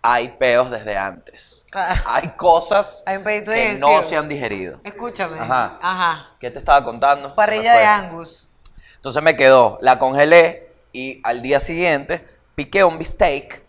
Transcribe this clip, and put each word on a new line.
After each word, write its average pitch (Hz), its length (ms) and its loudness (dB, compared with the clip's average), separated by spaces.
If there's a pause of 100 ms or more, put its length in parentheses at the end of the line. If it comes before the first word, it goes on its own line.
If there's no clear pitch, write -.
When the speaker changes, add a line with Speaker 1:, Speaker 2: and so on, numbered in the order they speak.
Speaker 1:
hay 120 280 0
peos 123 420 0
desde 107 260 -8
antes. - 720 -12
Speaker 2:
Claro. 185 360 -4
Speaker 1:
Hay 135 240 -4
cosas 175 760 0
Speaker 2:
Hay 196 120 -6
un 196 60 -12
pedito 208 280 -6
Speaker 1:
que 226 80 -2
Speaker 2:
digestivo. 208 320 0
Speaker 1:
no 156 100 4
se 160 140 -6
han 151 140 -4
digerido. 104 560 -8
Speaker 2:
Escúchame. 202 520 -10
Speaker 1:
Ajá. 120 440 -4
Speaker 2:
Ajá. 175 480 -4 (100)
Speaker 1:
¿Qué 123 100 -10
te 131 100 -16
estaba 143 260 4
contando? 139 380 0
Se 143 80 -14
me - 40 -10
Speaker 2:
Parrilla 220 380 2
de 233 60 8
Speaker 1:
fue. 220 80 6
Speaker 2:
Angus. 175 640 -4 (460)
Speaker 1:
Entonces 139 260 -6
me 156 140 4
quedó, 131 460 6
la 127 180 4
congelé 151 680 4 (260)
y 131 300 -14
al 120 180 -4
día 135 180 0
siguiente 165 680 -4 (300)
piqué 190 280 -2
un 165 140 0
bistec - 720 -6